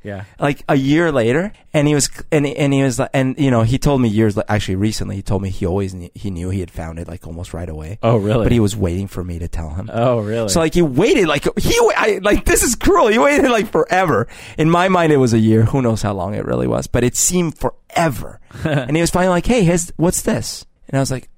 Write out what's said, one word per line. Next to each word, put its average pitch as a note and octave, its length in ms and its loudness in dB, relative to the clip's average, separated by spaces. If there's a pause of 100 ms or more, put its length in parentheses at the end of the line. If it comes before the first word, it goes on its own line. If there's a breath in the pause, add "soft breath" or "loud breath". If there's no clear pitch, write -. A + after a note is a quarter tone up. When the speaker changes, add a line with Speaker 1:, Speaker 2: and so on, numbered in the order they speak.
Speaker 1:
Yeah. G2+ 220 -12 (140)
Speaker 2:
Like, C#3+ 320 -2
a D#3 40 4
year D3 380 2
later. C3+ 400 0 (220 soft breath)
And D3 120 2
he D3+ 80 4
was, C#3 140 0 (240)
and, D3 140 2
and C#3 260 0
he C3+ 100 2
was B2+ 160 0
like, C3 140 -2
and, C3 260 0
you C3+ 120 2
know, A#2 100 4
he A2+ 160 2
told C#3 240 2
me A#2+ 80 4
years, G#2+ 300 2
like, - 100 -4
actually G#2 280 -2
recently, G2+ 400 -4
he G2 60 -8
told G2 200 -2
me F#2+ 80 -4
he - 160 -4
always F#2+ 260 -2
knew, F2 220 -14
he - 160 -10
knew F2+ 180 -6
he F#2+ 120 -4
had E2+ 100 -8
found E2 280 -10
it, E2+ 100 -10
like, E2 180 -14
almost E2 260 -12
right F2 160 -10
away. D#2 340 -12
Speaker 1:
Oh, A#2 140 4
really? G#2+ 300 0
Speaker 2:
But - 60 4
he A#2 80 4
was G#2 140 2
waiting G2 320 -2
for F#2+ 160 -10
me F2 160 -8
to E2+ 100 -6
tell E2 260 -8
him. - 180 -8
Speaker 1:
Oh, A#2 280 0
really? A2 280 -4
Speaker 2:
So, E3+ 120 0
like, D#3+ 120 0
he F3 80 2
waited, E3+ 480 2
like, C#3+ 160 -2 (140)
he - 240 2
wa-, A4+ 120 4
I, - 280 0
like, G#3 240 2
this F4 160 2
is C4 120 0
cruel. E4 340 4
He G#3+ 100 4
waited, C#4+ 320 4
like, A3 200 0
forever. D#3 580 0 (280 loud breath)
In D#3+ 140 2
my F3 180 4
mind, E3+ 240 2
it C#3+ 60 4
was A#2+ 160 4
a A2+ 40 4
year. A2 260 4
Who C3+ 180 0
knows A2+ 180 0
how G#2+ 140 -2
long G2 200 -6
it G#2 120 -6
really - 200 -2
was? B2 200 -2
But A#2+ 180 0
it B2 120 0
seemed F3 420 -2
forever. - 840 -4 (120)
Speaker 1:
<laughs> - 120 -8
Speaker 2:
And C#3+ 320 -2
he E3+ 60 2
was E3+ 80 0
finally F#3 180 2
like, F3 180 0
"Hey, A#3 180 2
has, F3 340 0
what's F3 240 0
this?" - 420 -6 (240)
And C3+ 80 -4
I C3+ 40 2
was C3 100 -2
like B2+ 280 -10